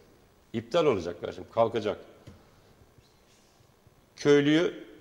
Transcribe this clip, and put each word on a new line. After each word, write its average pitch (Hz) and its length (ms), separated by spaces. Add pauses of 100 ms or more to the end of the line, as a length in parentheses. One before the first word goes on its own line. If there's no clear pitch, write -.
(540)
İptal 151 320
olacak 92 360
kardeşim. 95 220 (100)
Kalkacak. 107 460 (2250)
Köylüyü 147 680 (180)